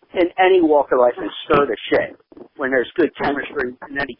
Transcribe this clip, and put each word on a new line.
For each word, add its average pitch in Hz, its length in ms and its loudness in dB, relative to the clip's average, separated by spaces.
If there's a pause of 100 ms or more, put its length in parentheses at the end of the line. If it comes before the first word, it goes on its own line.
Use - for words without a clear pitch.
(140)
in 180 160 2 (100)
any 185 220 6
walk 151 320 2
of 131 60 4
life 123 180 4
and - 120 -8 (140)
stir 143 220 2
the 117 120 -4 (120)
shit - 280 -2 (380)
when 131 160 -4
there's 127 240 0
good 151 160 2 (100)
chemistry 135 540 -6 (140)
in 139 100 -10
any - 200 -8